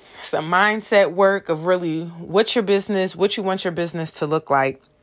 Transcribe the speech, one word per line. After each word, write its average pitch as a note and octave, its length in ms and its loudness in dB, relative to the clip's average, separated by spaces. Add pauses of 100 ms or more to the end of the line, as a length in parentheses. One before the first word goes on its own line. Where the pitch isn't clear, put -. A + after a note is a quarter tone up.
(220)
some D#3 280 -4
mindset G3+ 640 2
work G3 360 2
of D#3+ 160 -2
really F3 400 0
what's E3+ 500 0
your A#3+ 80 2
business, G3 500 0
what F#3+ 220 0
you G#3+ 80 -6
want F#3+ 220 -2
your F#3 60 -2
business E3+ 400 -6
to - 140 -6
look D3+ 240 -2
like, C3+ 320 0 (220)